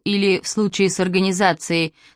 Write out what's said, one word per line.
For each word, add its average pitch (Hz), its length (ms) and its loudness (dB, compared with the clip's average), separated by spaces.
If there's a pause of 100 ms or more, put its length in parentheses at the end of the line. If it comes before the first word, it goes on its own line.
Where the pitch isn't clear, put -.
или, 196 360 2
в - 80 -10
случае 196 400 0
с 185 120 -4
организацией, 180 960 0 (220)